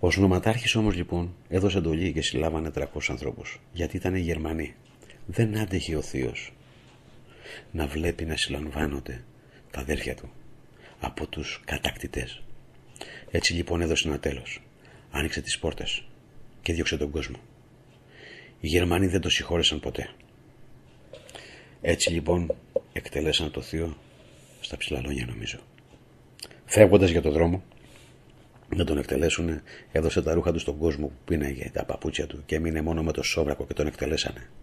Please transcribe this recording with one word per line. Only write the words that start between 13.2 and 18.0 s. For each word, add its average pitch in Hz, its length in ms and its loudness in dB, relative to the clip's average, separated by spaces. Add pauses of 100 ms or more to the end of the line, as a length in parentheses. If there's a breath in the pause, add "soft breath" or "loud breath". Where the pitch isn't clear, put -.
Έτσι - 220 2
λοιπόν 85 280 0
έδωσε 80 280 2
ένα 71 100 0
τέλος. - 440 -6 (480 loud breath)
Άνοιξε 73 300 -2
τις - 180 -4
πόρτες - 460 -4 (580)
και - 100 0
διώξε 80 240 0
τον 73 140 -2
κόσμο. 73 260 -6 (1200 loud breath)